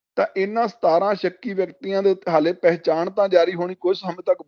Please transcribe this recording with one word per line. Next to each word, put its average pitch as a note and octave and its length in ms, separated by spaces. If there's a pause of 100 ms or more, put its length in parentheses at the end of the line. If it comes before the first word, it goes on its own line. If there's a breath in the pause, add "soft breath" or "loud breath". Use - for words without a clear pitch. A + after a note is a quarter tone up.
(160)
ਤਾਂ G3 100 (100)
ਇਹਨਾਂ G#3+ 320
ਸਤਾਰਾਂ F#3 460
ਸ਼ੱਕੀ F#3+ 400
ਵਿਅਕਤੀਆਂ F#3+ 480
ਦੇ G3 80
ਉੱਤੇ F#3 200
ਹਾਲੇ D#3+ 220
ਪਹਿਚਾਣ E3+ 580
ਤਾਂ G3 180
ਜਾਰੀ F3+ 260
ਹੋਣੀ F3+ 200
ਕੁਝ F3+ 220
ਸਮੇਂ F3+ 300
ਤੱਕ F3+ 220